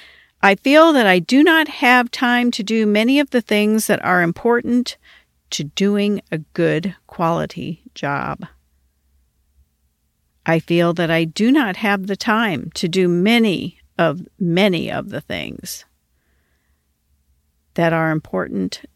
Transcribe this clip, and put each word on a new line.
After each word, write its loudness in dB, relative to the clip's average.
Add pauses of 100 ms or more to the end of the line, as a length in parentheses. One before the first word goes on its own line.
(420)
"I 4
feel 6
that 4
I 4
do 2
not 4
have 2
time 0
to -6
do 0
many 2
of 0
the 0
things 0
that 0
are 2
important -2 (520)
to -8
doing -2 (100)
a -6
good -2 (100)
quality -6 (120)
job." -6 (2000)
I 2
feel 0
that -2
I 0
do 0
not 0
have -2
the -6
time -2
to -6
do 0
many 0 (180)
of, -2 (140)
many 0
of -8
the -10
things -12 (1900)
that 0
are 0
important -6 (160)